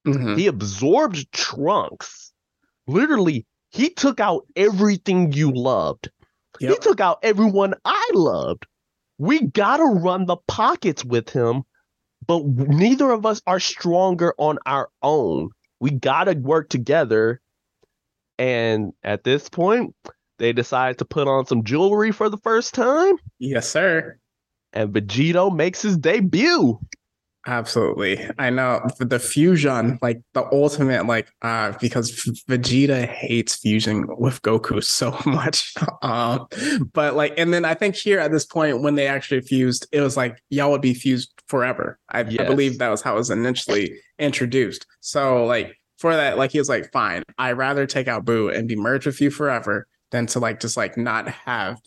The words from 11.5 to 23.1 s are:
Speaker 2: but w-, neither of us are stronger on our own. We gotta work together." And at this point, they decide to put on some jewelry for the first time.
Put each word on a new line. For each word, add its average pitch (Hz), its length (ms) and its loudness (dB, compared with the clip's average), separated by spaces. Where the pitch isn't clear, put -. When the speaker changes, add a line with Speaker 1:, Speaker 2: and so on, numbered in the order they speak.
Speaker 2:
but 170 120 2
w-, 139 300 0
neither 240 420 4
of 220 160 0
us 214 200 -2
are 185 140 0
stronger 175 800 0
on 151 260 0
our 135 240 -2
own. 104 480 0
We 135 100 0
gotta 143 480 0
work 151 320 0
together." 120 720 2
And 117 540 0
at 104 220 -4
this 139 240 0
point, 208 460 0
they 117 140 2
decide 127 460 -2
to 131 60 -2
put 143 240 -2
on 135 180 2
some 117 180 0
jewelry 202 480 2
for 208 160 -2
the 208 100 -4
first 226 360 0
time. 311 420 2